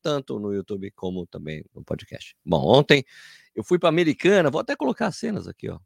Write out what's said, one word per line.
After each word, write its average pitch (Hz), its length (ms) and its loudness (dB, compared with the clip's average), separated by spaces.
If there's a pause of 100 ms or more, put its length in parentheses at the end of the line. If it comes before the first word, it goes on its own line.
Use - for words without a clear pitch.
tanto 143 380 -4
no 101 160 -4
YouTube 98 380 -8
como 92 340 -8
também 78 380 -12 (100)
no 76 80 -18
podcast. - 640 -12
Bom, 76 200 0
ontem 139 400 6 (520)
eu 110 80 -8
fui 180 140 2
pra 170 100 2
Americana, 165 600 2
vou 143 100 -4
até 285 160 -4
colocar 233 320 -4
as 160 80 -8
cenas 202 320 -6
aqui, - 200 -10
ó. 87 180 -10